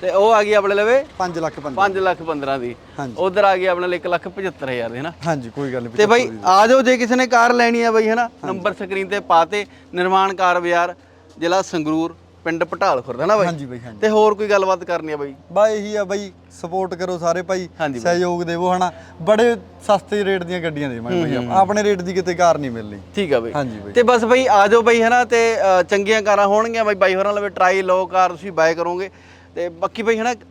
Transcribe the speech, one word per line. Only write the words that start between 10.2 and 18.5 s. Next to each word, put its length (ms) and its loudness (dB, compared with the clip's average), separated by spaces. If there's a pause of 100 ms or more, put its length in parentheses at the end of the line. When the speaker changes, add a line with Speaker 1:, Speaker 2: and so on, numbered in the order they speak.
Speaker 1:
ਕਾਰ 260 0
ਬਾਜ਼ਾਰ, 360 0 (440)
ਜ਼ਿਲ੍ਹਾ 220 0
ਸੰਗਰੂਰ, 540 -4 (300)
ਪਿੰਡ 180 -4
ਪਟਾਲ 380 -2
ਖੁਰਦ, 200 -8
ਹੈ 40 -2
ਨਾ 120 2
ਬਾਈ? 80 2
Speaker 2:
ਹਾਂਜੀ 200 -6
ਬਾਈ, 140 -12
ਹਾਂਜੀ। 200 -18
Speaker 1:
ਤੇ 100 2
ਹੋਰ 240 4
ਕੋਈ 160 -6
ਗੱਲਬਾਤ 340 2
ਕਰਨੀ 300 -6
ਆ 40 -6
ਬਾਈ? 180 -10 (160)
Speaker 2:
ਬਾਈ 260 2
ਇਹੀ 180 -8
ਆ 80 -2
ਬਾਈ, 280 -6 (300)
ਸਪੋਰਟ 320 -6
ਕਰੋ 240 -6
ਸਾਰੇ 240 -2
ਭਾਈ, 280 -6 (100)
Speaker 1:
ਹਾਂਜੀ 200 -4
ਬਾਈ। 140 0
Speaker 2:
ਸਹਿਯੋਗ 300 -2
ਦੇਵੋ, 320 -2